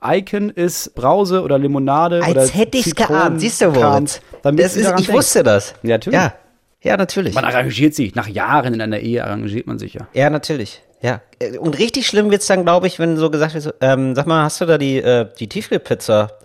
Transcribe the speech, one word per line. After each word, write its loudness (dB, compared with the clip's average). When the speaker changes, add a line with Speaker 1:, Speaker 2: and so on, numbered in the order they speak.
Speaker 1:
Icon -2
ist -4
Brause 2
oder 2
Limonade 0
Speaker 2:
Als 2
Speaker 1:
oder 4
Speaker 2:
hätte 0
ich's 0
Speaker 1:
Zitronen-, 0
Speaker 2:
geahnt, 0
siehst -4
du, 6
Moritz? 2
Speaker 1:
Kram, -20
damit 4
Speaker 2:
Das -2
Speaker 1:
du -2
Speaker 2:
ist, 2
Speaker 1:
daran 2
Speaker 2:
ich 0
Speaker 1:
denkst. 2
Speaker 2:
wusste 2
das. 2
Speaker 1:
Ja, -2
natürlich. 0
Speaker 2:
Ja. 0
Ja, 2
natürlich. -2
Speaker 1:
Man 0
arrangiert 0
sich. -4
Nach -4
Jahren 0
in -4
einer -4
Ehe -4
arrangiert -6
man -8
sich -12
ja. -14
Speaker 2:
Ja, 2
natürlich. -6
Ja. -4
Äh, -6
und -4
richtig -2
schlimm 0
wird's 2
dann, 2
glaub 2
ich, -4
wenn 0
so 0
gesagt 0
wird, -6
so, -6
ähm, 2
„Sag -2
mal, 2
hast -4
du 2
da 4
die, 0
äh, 2
die -8
Tiefkühlpizza? -2